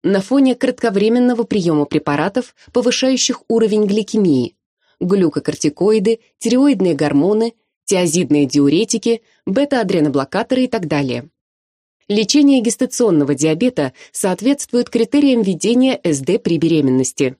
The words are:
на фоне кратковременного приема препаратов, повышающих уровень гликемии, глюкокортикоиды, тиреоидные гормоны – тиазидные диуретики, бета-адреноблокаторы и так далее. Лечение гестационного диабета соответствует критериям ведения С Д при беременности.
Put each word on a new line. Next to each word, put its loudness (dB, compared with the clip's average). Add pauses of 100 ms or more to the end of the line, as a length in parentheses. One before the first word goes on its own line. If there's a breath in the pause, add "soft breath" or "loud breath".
на 0
фоне 2
кратковременного 0
приема 0
препаратов, -4 (200 soft breath)
повышающих -2
уровень 2
гликемии, 0 (460)
глюкокортикоиды, 0 (180)
тиреоидные 2
гормоны – 0 (320)
тиазидные 0
диуретики, 0 (240)
бета-адреноблокаторы -2
и -2
так -6
далее. -4 (760)
Лечение 2
гестационного 0
диабета -2 (180 loud breath)
соответствует -4
критериям 2
ведения 0
С -2
Д -2
при -2
беременности. 0